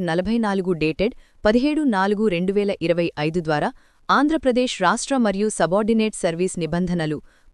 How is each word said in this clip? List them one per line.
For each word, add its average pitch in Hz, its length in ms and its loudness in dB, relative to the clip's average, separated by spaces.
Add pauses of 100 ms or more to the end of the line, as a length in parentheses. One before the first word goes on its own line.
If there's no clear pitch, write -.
నలభై 180 320 0
నాలుగు 196 360 0
డేటెడ్ 160 400 -2 (300)
పదిహేడు 262 380 2
నాలుగు 208 460 2
రెండు 185 260 0
వేల 202 280 0
ఇరవై 165 260 2 (120)
ఐదు 156 200 -2
ద్వారా 156 300 0 (400)
ఆంధ్రప్రదేశ్ 254 720 2
రాష్ట్ర 214 360 0
మరియు 214 320 0
సబార్డినేట్ 208 680 0
సర్వీస్ 180 440 -2
నిబంధనలు 170 600 -2 (340)